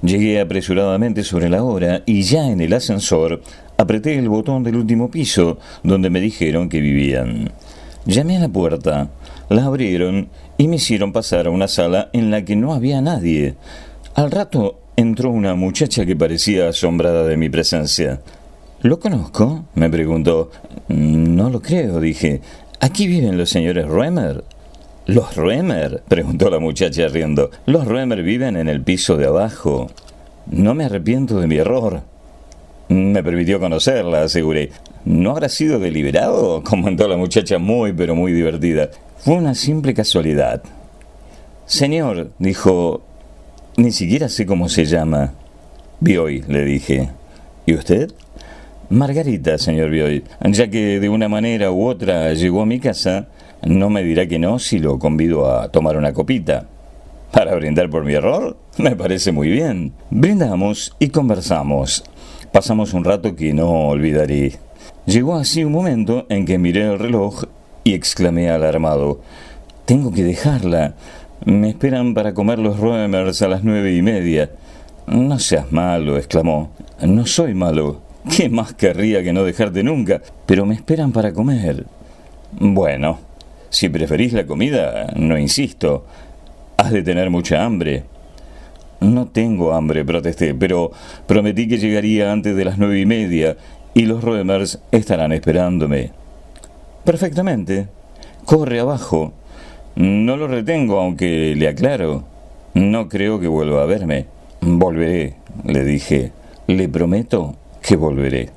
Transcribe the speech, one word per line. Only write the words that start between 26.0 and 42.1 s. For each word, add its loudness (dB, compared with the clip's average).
preguntó 2
la 0
muchacha -2
riendo. 0
"Los 2
Roemer -2
viven -2
en -2
el -2
piso 0
de 2
abajo". 0
No 2
me -2
arrepiento 0
de 0
mi 2
error. 0
"Me 2
permitió 0
conocerla", 0
aseguré. 0
"¿No 2
habrá -2
sido 0
deliberado?", 0
comentó 0
la 0
muchacha 0
muy, 0
pero 0
muy 2
divertida. 0
"Fue 2
una 0
simple 0
casualidad". 0
"Señor", -2